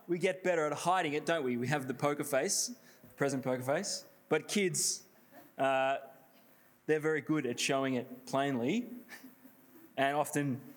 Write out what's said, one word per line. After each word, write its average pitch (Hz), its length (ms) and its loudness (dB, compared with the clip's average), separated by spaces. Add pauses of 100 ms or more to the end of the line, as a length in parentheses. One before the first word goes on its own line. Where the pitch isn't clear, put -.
we 175 120 0
get 185 260 0
better 165 220 2
at 147 80 0
hiding 165 400 2
it, 151 100 -2
don't 165 200 2
we? 123 120 0
We 123 120 -2
have 139 200 0
the 127 60 -2
poker 147 300 0
face, 151 480 0 (360)
the - 60 -20
present 135 280 0
poker 127 200 -2
face. 151 420 -2 (240)
But 156 200 0
kids, - 560 0 (520)
uh, 135 400 2 (880)
they're 156 160 2
very 156 220 0
good 151 240 0
at 120 120 -2
showing 135 360 2
it - 320 -6
plainly. 139 580 0 (1080)
And 139 220 2
often 143 420 0 (180)